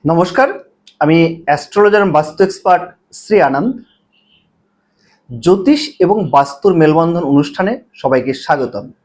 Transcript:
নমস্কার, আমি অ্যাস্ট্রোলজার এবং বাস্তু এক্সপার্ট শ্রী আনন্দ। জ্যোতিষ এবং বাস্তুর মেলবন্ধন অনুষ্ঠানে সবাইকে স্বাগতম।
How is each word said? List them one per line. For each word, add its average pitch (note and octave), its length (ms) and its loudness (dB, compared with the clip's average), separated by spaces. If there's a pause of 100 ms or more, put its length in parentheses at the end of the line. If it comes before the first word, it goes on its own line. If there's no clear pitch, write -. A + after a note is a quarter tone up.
(100)
নমস্কার, F3 380 0 (520)
আমি D#3+ 180 2 (280)
অ্যাস্ট্রোলজার G#3 560 2
এবং F#3 160 0
বাস্তু - 280 -4
এক্সপার্ট F#3 360 0 (380)
শ্রী G#3+ 160 -2 (120)
আনন্দ। D3+ 220 -2 (1600)
জ্যোতিষ F#3+ 500 0 (240)
এবং G3 120 2 (180)
বাস্তুর C#3 460 0
মেলবন্ধন E3 520 2
অনুষ্ঠানে D3 400 0 (280)
সবাইকে C3 320 -2 (120)
স্বাগতম। C3 400 -4 (200)